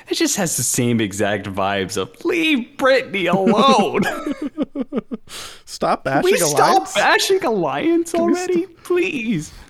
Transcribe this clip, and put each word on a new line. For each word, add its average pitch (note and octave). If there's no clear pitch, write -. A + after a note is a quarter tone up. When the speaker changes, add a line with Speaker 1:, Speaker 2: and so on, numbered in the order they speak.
Speaker 1:
it -
just E4
has F3+
the C3
same A#2+
exact G2+
vibes G2
of, -
"Leave D#4+
Brittany C4+
alone." G3
<laughs> -
Speaker 2:
Stop -
Speaker 1:
Can -
we F4+
Speaker 2:
bashing F4
Speaker 1:
stop D4+
Speaker 2:
Alliance? -
Speaker 1:
bashing F4+
Alliance B3
Speaker 2:
Can E4+
we E4+
Speaker 1:
already? F4+
Speaker 2:
st- -
Speaker 1:
Please. C4